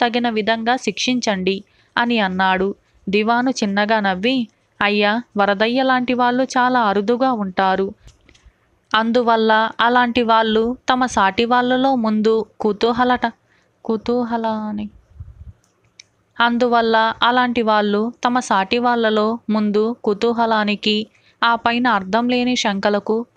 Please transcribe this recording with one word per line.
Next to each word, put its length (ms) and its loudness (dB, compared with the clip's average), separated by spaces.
తగిన 280 0
విధంగా 460 -2
శిక్షించండి" 880 -2
అని 220 0
అన్నాడు. 560 0
దివాను 400 0
చిన్నగా 500 0
నవ్వి, 480 -2
అయ్యా, 400 0
వరదయ్య 460 2
లాంటి 300 0
వాళ్ళు 300 0
చాలా 360 0
అరుదుగా 520 0
ఉంటారు. 640 -2
అందువల్ల 840 2
అలాంటి 420 2
వాళ్ళు 560 2
తమ 120 0
సాటి 400 0
వాళ్ళలో 500 2
ముందు 500 0
కుతూహలట-, 760 0
కుతూహలాని-, 1000 -4
అందువల్ల 760 2
అలాంటి 380 0
వాళ్ళు 520 0
తమ 140 0
సాటి 380 -2
వాళ్ళలో 640 0
ముందు 540 0
కుతూహలానికి, 1040 0
ఆ 120 2
పైన 320 0
అర్థం 420 0
లేని 260 0
శంకలకు 680 -2